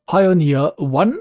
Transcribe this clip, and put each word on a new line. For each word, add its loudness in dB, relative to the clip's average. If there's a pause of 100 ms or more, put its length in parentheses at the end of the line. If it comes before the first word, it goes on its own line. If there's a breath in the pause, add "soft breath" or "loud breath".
Pioneer 0
One -2